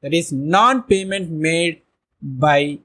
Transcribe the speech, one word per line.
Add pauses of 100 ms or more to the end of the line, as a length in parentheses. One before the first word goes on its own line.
That
is
non-payment
made (400)
by